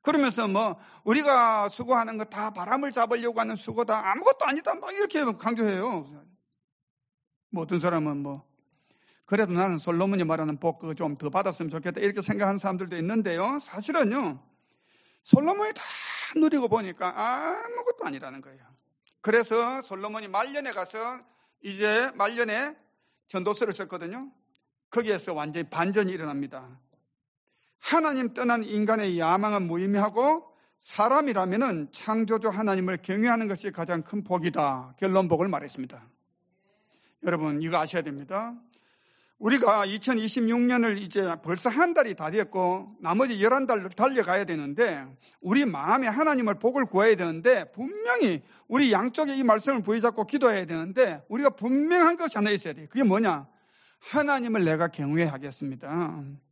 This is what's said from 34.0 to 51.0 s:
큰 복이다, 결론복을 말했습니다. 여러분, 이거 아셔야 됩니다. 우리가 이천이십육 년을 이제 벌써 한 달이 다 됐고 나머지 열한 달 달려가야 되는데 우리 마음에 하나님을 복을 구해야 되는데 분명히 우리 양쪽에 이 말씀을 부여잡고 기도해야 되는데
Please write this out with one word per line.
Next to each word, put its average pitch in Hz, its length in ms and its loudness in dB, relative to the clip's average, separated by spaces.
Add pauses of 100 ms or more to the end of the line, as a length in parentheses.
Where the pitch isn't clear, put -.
큰 208 220 -6
복이다, 143 760 -2
결론복을 185 500 2
말했습니다. 139 540 -8 (1200)
여러분, 156 380 -2
이거 165 160 0
아셔야 160 240 -2
됩니다. 151 520 -8 (880)
우리가 220 440 4
이천이십육 226 760 0
년을 233 380 2
이제 190 440 -2
벌써 175 260 -2
한 320 260 2
달이 240 200 2
다 156 160 -6
됐고 185 680 -2
나머지 208 420 2
열한 262 240 4
달 202 220 0
달려가야 202 560 2
되는데 151 600 -2 (360)
우리 247 240 4
마음에 202 420 2
하나님을 247 540 2
복을 254 260 2
구해야 208 300 6
되는데 170 560 2
분명히 339 680 0 (280)
우리 254 240 4
양쪽에 254 420 0
이 269 80 -2
말씀을 226 400 2
부여잡고 226 440 0
기도해야 233 380 2
되는데 170 640 0